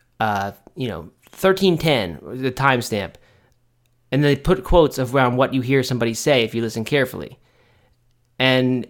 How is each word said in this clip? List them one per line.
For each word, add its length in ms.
uh, 320
you 120
know, 220
thirteen 440
ten, 460
the 300
timestamp, 640
and 120
they 120
put 280
quotes 340
of 160
around 220
what 180
you 60
hear 220
somebody 320
say 300
if 100
you 80
listen 220
carefully. 540
And 520